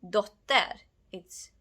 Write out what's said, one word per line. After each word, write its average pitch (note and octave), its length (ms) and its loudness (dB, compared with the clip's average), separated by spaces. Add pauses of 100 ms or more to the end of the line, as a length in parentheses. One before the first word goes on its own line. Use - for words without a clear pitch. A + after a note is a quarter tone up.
dotter, - 720 0 (320)
it's - 380 -14 (100)